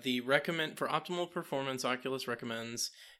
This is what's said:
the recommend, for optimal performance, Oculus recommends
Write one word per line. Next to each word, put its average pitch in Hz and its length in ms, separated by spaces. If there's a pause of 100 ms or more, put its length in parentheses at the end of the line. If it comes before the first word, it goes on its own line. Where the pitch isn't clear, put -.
the 123 180
recommend, 151 560
for 135 100
optimal 170 440
performance, 135 520
Oculus 127 440
recommends 117 640 (280)